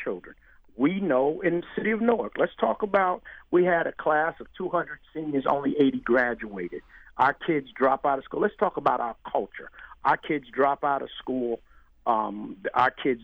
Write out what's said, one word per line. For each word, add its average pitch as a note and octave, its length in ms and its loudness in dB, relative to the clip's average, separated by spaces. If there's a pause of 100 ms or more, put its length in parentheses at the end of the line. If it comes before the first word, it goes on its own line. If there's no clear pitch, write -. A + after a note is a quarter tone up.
children. G2 320 -8 (400)
We E3 240 2
know D3 420 2
in E3+ 200 2
the - 140 -14
city G3 160 0
of G#3+ 100 0
Newark, A3+ 360 0
let's - 220 0
talk A3 240 0
about, F#3+ 400 0 (280)
we F3+ 120 6
had E3+ 240 2
a C3 60 -6
class D#3 460 0
of A2 80 -14 (100)
two F#3 120 -6
hundred D#3 300 -4 (140)
seniors, D3+ 340 -4
only C#3 320 0
eighty C3 200 4
graduated. A2+ 840 -2 (360)
Our C3 160 4
kids D3 420 -2
drop C3+ 300 2
out C#3 140 2
of C3+ 60 -12
school. - 160 -6
Let's G#3 160 0
talk F#3 200 0
about B2+ 220 2
our A#2 160 -4 (160)
culture. - 400 -4 (340)
Our D3 120 4
kids D3 360 -4
drop C#3 300 2
out C#3 180 0
of B2+ 160 -8
school. B2 440 -4 (440)
Um, G#2+ 520 -2 (180)
our B2+ 160 4
kids A#2+ 320 -2